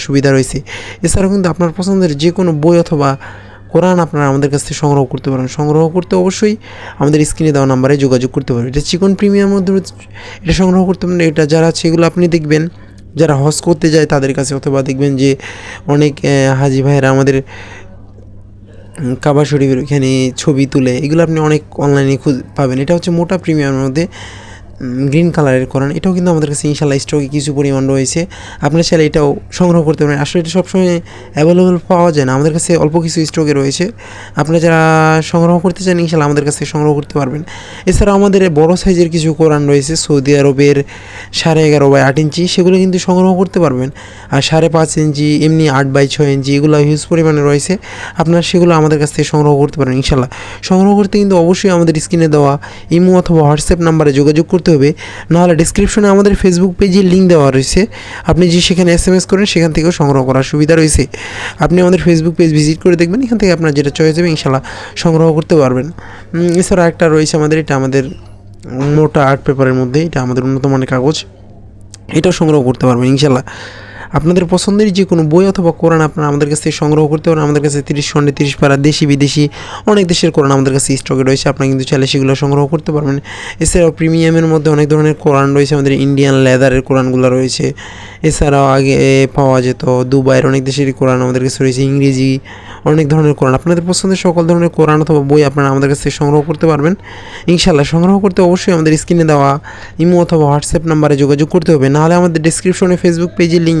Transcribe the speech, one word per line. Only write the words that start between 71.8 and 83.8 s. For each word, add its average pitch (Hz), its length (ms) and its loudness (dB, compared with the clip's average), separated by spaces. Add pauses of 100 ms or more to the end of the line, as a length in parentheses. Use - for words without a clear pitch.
এটাও 180 220 2
সংগ্রহ 156 200 2 (100)
করতে 123 200 -2
পারবেন 123 240 0
ইনশাআল্লাহ। 135 320 2 (720)
আপনাদের 175 360 0
পছন্দের 202 340 0 (100)
যে 196 140 2
কোনো 165 200 2
বই 180 200 4
অথবা 170 200 0 (100)
কোরআন 160 260 2
আপনারা 151 240 -4
আমাদের 147 200 0
কাছ 151 120 -2
থেকে 156 180 -2
সংগ্রহ 151 300 2
করতে 156 180 -2
পারেন। 156 180 0
আমাদের 147 180 0
কাছে 147 220 -2
তিরিশ 147 240 -4
খণ্ডে 143 280 2
তিরিশ 143 220 -2
পারা 139 140 4 (120)
দেশি 156 240 0
বিদেশি 143 320 0 (480)
অনেক 202 200 4
দেশের 165 240 0
কোরআন 139 220 2
আমাদের 135 180 0
কাছে 135 140 -2 (120)
স্টকে 135 260 -2
রয়েছে, 135 240 0
আপনারা 135 200 -2
কিন্তু 131 180 -2
চাইলে 135 220 0
সেগুলো 135 200 0 (120)
সংগ্রহ 143 200 0 (100)
করতে 156 220 -4
পারবেন। 143 200 -2 (480)
এছাড়াও 165 360 2